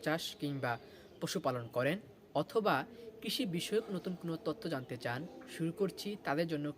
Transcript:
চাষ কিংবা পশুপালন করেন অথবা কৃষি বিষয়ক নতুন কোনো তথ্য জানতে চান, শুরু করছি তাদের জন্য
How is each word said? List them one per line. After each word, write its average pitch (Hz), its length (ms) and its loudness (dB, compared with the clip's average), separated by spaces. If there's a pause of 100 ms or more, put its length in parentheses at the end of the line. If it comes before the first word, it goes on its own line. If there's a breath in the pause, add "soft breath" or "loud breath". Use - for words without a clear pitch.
চাষ 160 180 4 (180)
কিংবা 135 320 2 (460 loud breath)
পশুপালন 131 460 2 (100)
করেন 135 220 6 (440)
অথবা 202 340 4 (460 loud breath)
কৃষি 233 220 0 (140)
বিষয়ক 208 280 0 (100)
নতুন 180 260 -2
কোনো 170 120 -2 (140)
তথ্য 151 160 -2 (100)
জানতে 131 300 -4
চান, 120 160 0 (360)
শুরু 165 240 2
করছি 196 280 2 (180)
তাদের 160 260 2
জন্য 147 160 0 (100)